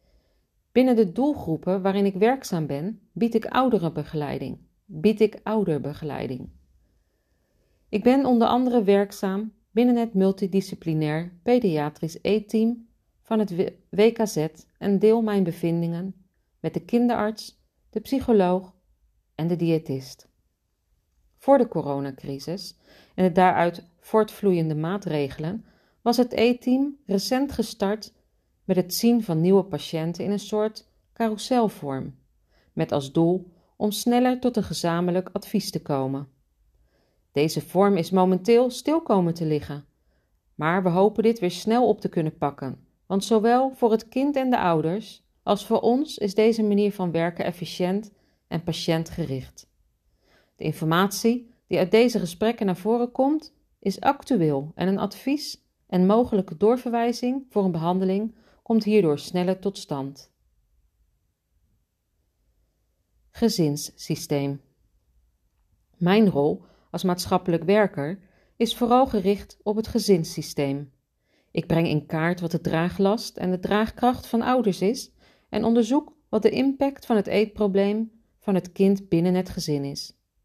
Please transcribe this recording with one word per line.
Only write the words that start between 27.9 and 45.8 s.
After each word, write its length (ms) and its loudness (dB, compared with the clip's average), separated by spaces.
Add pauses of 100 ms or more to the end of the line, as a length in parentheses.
met 120 0
het 180 -2
zien 300 2
van 180 0
nieuwe 220 6
patiënten 600 -4
in 80 -2
een 80 -2
soort 500 -4 (240)
carouselvorm, 1080 -2 (540)
met 180 -2
als 200 -2
doel 400 0 (240)
om 160 -2
sneller 480 0
tot 180 -2
een 60 0
gezamenlijk 680 -2
advies 380 -4
te 100 -6
komen. 460 -4 (1040)
Deze 300 0
vorm 360 2
is 140 -4
momenteel 580 4
stil 320 -2
komen 320 0
te 120 -6
liggen, 400 -4 (680)
maar 280 -2
we 60 2
hopen 340 2
dit 160 2
weer 120 -2
snel 360 0
op 140 0
te 80 -4
kunnen 280 -4
pakken, 500 -6 (180)
want 180 -2
zowel 520 2
voor 160 2
het 180 0
kind 260 0
en 140 0
de 100 2
ouders 640 -2 (200)
als 220 0
voor 140 2
ons 380 0